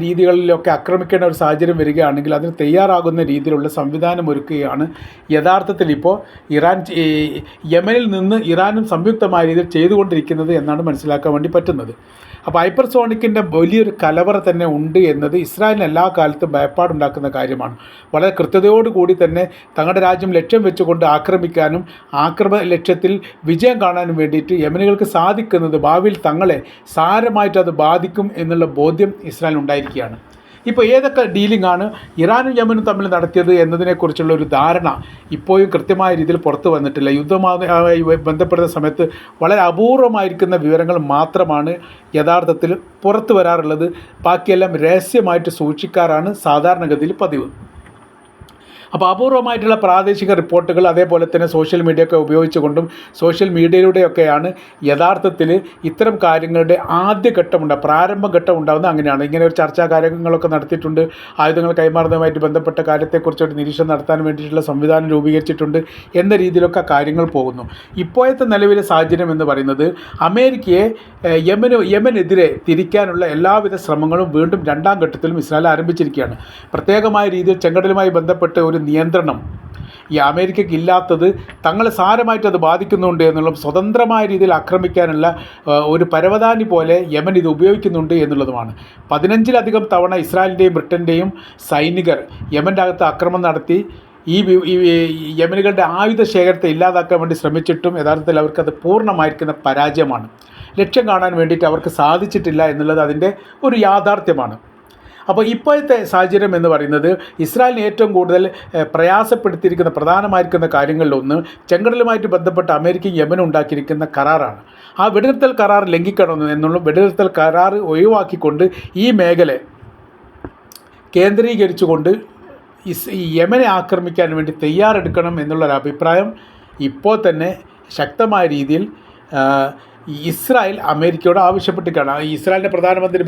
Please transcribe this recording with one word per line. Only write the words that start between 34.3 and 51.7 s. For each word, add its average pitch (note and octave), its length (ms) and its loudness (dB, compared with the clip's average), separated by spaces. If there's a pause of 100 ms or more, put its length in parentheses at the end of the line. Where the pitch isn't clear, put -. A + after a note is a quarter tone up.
ഒരു D3+ 80 -4 (100)
ധാരണ D#3+ 320 0 (480)
ഇപ്പോഴും F#3+ 380 2
കൃത്യമായ F#3 460 0
രീതിയിൽ E3 240 0
പുറത്തു D#3 300 -2
വന്നിട്ടില്ല. C#3+ 440 -2
യുദ്ധവുമായി F3 840 2 (260)
ബന്ധപ്പെടുന്ന E3+ 480 0
സമയത്ത് D3+ 300 -2 (360)
വളരെ G3 280 2
അപൂർവമായിരിക്കുന്ന G3 960 2
വിവരങ്ങൾ E3 320 2 (160)
മാത്രമാണ് D#3 600 0 (440)
യഥാർത്ഥത്തിൽ E3 540 2 (320)
പുറത്തു G#3+ 360 2
വരാറുള്ളത്. E3 460 0 (420)
ബാക്കിയെല്ലാം F3+ 580 2
രഹസ്യമായിട്ട് F3 720 0
സൂക്ഷിക്കാറാണ് D#3+ 720 -2 (140)
സാധാരണഗതിയിൽ D3+ 680 0 (100)
പതിവ്. C#3+ 240 -4 (1500)
അപ്പോൾ - 180 2
അപൂർവമായിട്ടുള്ള A#3+ 680 0
പ്രാദേശിക G3 560 2
റിപ്പോർട്ടുകൾ, F3 520 0
അതേപോലെ E3+ 420 2
തന്നെ E3+ 200 0
സോഷ്യൽ D#3+ 340 0